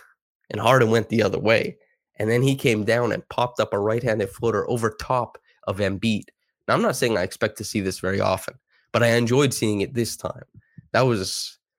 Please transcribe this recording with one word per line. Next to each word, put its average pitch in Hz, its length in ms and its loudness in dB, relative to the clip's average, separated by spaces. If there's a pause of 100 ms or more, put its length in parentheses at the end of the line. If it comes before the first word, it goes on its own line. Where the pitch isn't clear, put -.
(500)
and 104 100 -6
Harden 117 300 4
went 113 180 2
the 110 140 2
other 98 180 0
way. 110 360 2 (400)
And 107 140 -2
then 120 120 2
he 135 120 4
came 113 300 0
down 113 280 0
and 95 160 -6
popped 123 320 -2
up 107 120 -2
a 98 60 0
right-handed 110 520 0
floater 107 400 -2
over 113 200 0
top - 480 -4 (280)
of 98 120 -4
Embiid. 101 500 -2 (380)
Now, 113 80 2
I'm 180 80 2
not 190 140 0
saying 113 200 0
I 87 60 0
expect - 360 -4
to 113 60 -10
see - 160 -4
this 95 180 -4
very 98 220 -2
often, 95 340 -2 (380)
but 113 100 2
I 117 60 4
enjoyed 120 440 2
seeing 104 280 -2
it - 140 -4
this 113 220 -4
time. - 280 -10 (480)
That 117 100 4
was, - 560 -2 (200)